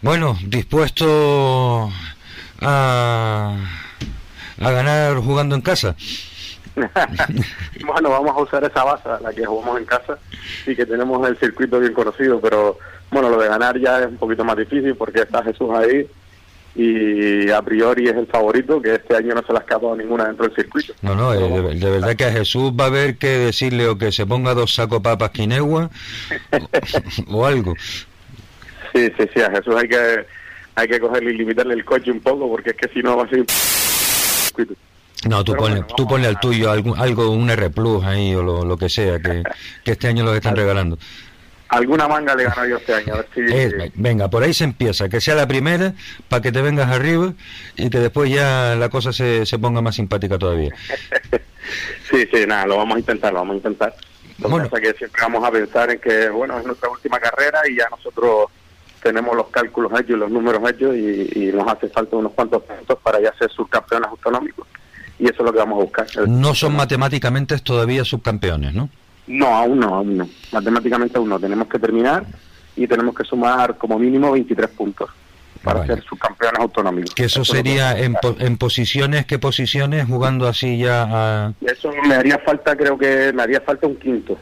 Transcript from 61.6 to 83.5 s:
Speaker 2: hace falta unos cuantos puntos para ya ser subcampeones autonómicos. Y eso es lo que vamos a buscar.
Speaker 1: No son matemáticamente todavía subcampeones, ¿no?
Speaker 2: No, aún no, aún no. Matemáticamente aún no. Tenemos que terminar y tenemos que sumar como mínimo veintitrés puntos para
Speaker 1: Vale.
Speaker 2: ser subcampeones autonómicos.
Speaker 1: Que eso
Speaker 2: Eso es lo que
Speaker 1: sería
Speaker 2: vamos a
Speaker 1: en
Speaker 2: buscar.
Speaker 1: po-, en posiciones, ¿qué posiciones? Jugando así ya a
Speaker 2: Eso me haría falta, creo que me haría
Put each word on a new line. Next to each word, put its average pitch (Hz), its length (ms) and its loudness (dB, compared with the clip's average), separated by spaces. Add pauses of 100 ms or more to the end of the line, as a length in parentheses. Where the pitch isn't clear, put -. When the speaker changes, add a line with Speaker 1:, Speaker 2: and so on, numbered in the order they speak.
Speaker 2:
hace 110 220 -2
falta 113 260 -2
unos 107 160 0
cuantos 117 320 0
puntos - 400 -2
para 107 180 2
ya 110 160 4
ser 117 140 0
subcampeones 113 580 -2
autonómicos. - 560 -4 (540)
Y 120 60 0
eso 120 140 4
es 117 60 2
lo 117 80 4
que 110 60 4
vamos 107 200 0
a 98 40 4
buscar. 110 440 -2
Speaker 1:
No 131 280 4
son 147 200 0
matemáticamente 135 840 0
todavía 123 440 0
subcampeones, 90 680 -2
¿no? 113 160 -2 (380)
Speaker 2:
No, 127 280 2
aún 120 240 4
no, 104 140 2
aún 98 240 0
no. 87 120 -4 (220)
Matemáticamente 117 680 0
aún 110 100 0
no. 95 100 0
Tenemos 104 280 -2
que 123 100 -4
terminar 117 480 2 (500)
y 123 120 0
tenemos 117 260 0
que - 120 -6
sumar 123 520 0
como 110 220 -2
mínimo 135 320 4
veintitrés 117 400 2
puntos - 380 -6 (520)
para 107 200 0
Speaker 1:
Vale. 123 140 0
Speaker 2:
ser - 100 -10
subcampeones 113 560 -2
autonómicos. 90 520 0
Speaker 1:
Que 123 120 0
eso 131 160 0
Speaker 2:
Eso - 0 -
es 120 80 0
lo 131 140 2
que 131 60 2
Speaker 1:
sería 135 180 2
Speaker 2:
vamos 113 120 0
a 127 60 2
Speaker 1:
en 123 80 2
Speaker 2:
buscar. 117 200 0
Speaker 1:
po-, - 120 -6
en 120 120 2
posiciones, 139 680 0
¿qué 143 140 -2
posiciones? 139 680 0
Jugando 127 400 0
así 120 300 0
ya 120 320 2
a 110 520 0
Speaker 2:
Eso 131 300 -4 (160)
me 139 80 6
haría 139 240 4
falta, 147 380 0
creo 143 200 2
que 135 360 2
me 123 100 0
haría 131 160 2